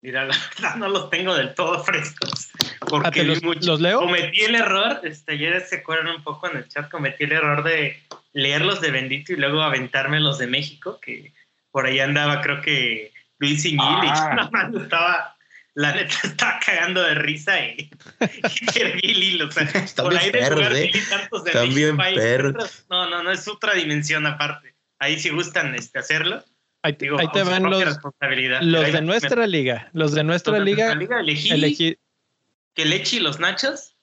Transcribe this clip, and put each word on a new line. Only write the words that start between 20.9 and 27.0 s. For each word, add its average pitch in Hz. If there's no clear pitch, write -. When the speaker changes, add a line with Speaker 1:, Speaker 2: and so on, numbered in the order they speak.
Speaker 1:
y 214
tantos 196
de 170
Speaker 4:
Están 120
Speaker 1:
México, 135
Speaker 4:
bien 151
Speaker 1:
hay 185
Speaker 4:
perros. 135
Speaker 1:
otros, -
no, 180
no, 175
no, 175
es 185
otra 208
dimensión 151
aparte. 147
Ahí 156
si 151
gustan, 160
este, 120
hacerlo. 156
Speaker 2:
Ahí 151
te, 147